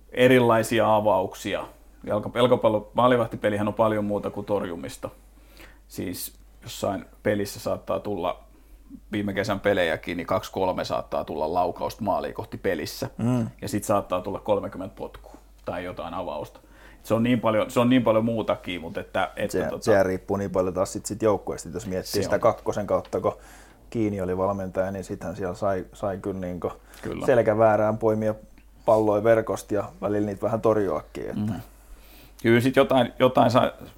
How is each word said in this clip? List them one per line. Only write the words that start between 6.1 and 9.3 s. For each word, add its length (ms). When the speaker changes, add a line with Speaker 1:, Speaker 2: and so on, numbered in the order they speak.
Speaker 1:
jossain 420
pelissä 360
saattaa 400
tulla, 400
viime 220